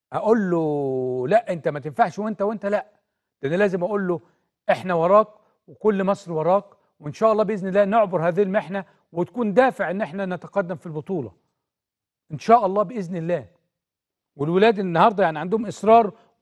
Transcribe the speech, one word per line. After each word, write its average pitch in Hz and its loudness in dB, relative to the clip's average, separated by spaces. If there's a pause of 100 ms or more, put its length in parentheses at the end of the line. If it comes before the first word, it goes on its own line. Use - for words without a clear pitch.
(140)
أقول 208 2
له: 135 -2
"لا، 196 2
أنت 165 -6
ما 147 -4
تنفعش"، 156 -2
وأنت، 214 -6
وأنت 202 -4
لا، 202 -2 (560)
ده 135 -4
أنا 160 -2
لازم 185 0
أقول 190 -2
له: 175 -2 (480)
"إحنا 185 -2
وراك 185 4 (400)
وكل 196 -2
مصر 190 -4
وراك، 170 0 (340)
وإن 147 -12
شاء 220 2
الله 214 2
بإذن 196 -6
الله 196 2
نعبر 190 0
هذه 180 0
المحنة 190 -4 (260)
وتكون 190 -4
دافع 202 2
إن 190 -6
إحنا 196 -8
نتقدم 180 -6
في 127 -16
البطولة. 151 -8 (1000)
إن 147 -10
شاء 226 4
الله 196 0
بإذن 190 -8
الله". 165 -4 (880)
والولاد 185 2
النهاردة 190 2
يعني 156 0
عندهم 185 -4
إصرار 214 4 (280)